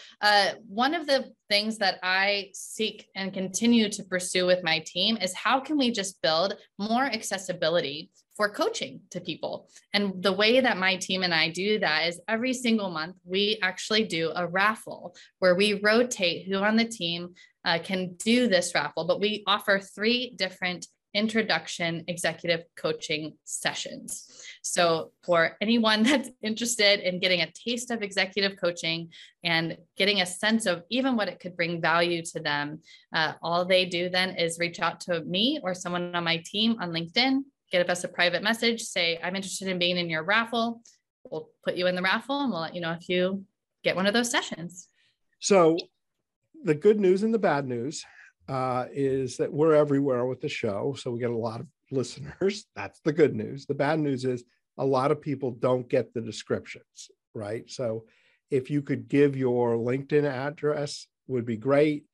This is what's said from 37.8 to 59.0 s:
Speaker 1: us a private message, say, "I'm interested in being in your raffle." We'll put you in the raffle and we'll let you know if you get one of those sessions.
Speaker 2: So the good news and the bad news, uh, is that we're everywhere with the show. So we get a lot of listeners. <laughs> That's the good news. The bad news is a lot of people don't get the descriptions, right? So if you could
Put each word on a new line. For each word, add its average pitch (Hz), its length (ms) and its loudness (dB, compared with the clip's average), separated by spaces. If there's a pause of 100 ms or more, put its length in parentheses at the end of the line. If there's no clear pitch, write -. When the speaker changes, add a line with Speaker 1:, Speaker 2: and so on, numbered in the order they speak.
Speaker 1:
us 180 140 -2
a 180 40 -6
private 175 360 0
message, 226 380 0
say, 170 400 -2
"I'm 180 140 -4
interested 190 320 -6
in 185 120 -2
being 175 180 2
in 175 120 -2
your 156 140 -2
raffle." 226 580 -2 (480)
We'll 156 200 -10 (140)
put - 120 -2
you 180 120 0
in 180 80 0
the 180 60 -4
raffle 226 400 0
and 269 100 0
we'll 170 100 -4
let 156 120 -8
you 175 80 -8
know 165 120 -4
if 170 160 -12
you 185 340 0 (400)
get 156 120 2
one 185 120 2
of 202 60 2
those 240 180 0
sessions. 170 560 -6 (520)
Speaker 2:
So 170 380 6 (840)
the 160 120 2
good 208 240 6
news 190 240 4
and 220 100 2
the 226 60 0
bad 143 280 2
news, 123 380 -6 (420)
uh, 127 440 -2
is 135 460 -2
that 147 160 -2
we're 156 220 4
everywhere 139 500 4
with 127 160 -4
the 151 80 -6
show. 117 480 -2
So - 140 -6
we 120 80 -6
get 120 100 -2
a 120 60 -2
lot 113 260 -4
of - 60 -14 (220)
listeners. 143 800 -4
<laughs> - 40 -20
That's 101 260 -12
the 156 120 0
good 151 220 6
news. 113 300 -8
The - 80 -4
bad 147 260 0
news 139 260 -2
is 127 180 -2 (340)
a 135 80 -2
lot 135 260 2
of 147 100 0
people 135 300 -4
don't 123 360 0
get 123 260 0
the 117 80 -4
descriptions, - 880 -8 (240)
right? 107 360 -8
So 113 360 -4 (440)
if 135 200 0
you 147 120 0
could 127 260 -4